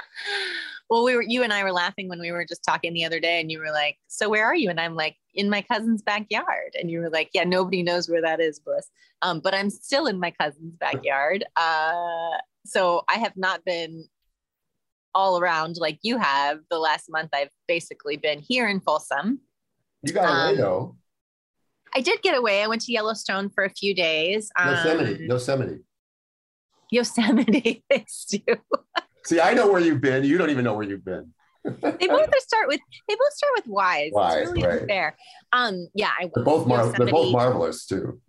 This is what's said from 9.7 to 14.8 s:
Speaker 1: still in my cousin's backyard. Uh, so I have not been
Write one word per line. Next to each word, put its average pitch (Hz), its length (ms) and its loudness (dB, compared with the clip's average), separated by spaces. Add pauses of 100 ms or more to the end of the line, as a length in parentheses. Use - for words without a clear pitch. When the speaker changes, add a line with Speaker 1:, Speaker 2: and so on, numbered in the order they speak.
Speaker 1:
still 285 340 -2
in 196 140 -2
my 175 100 -2
cousin's 160 460 -4
backyard. 147 680 -2 (120)
Uh, 165 840 0 (300)
so 175 420 2
I 185 60 4
have 214 200 -2
not 185 300 -2
been 165 400 -6 (1120)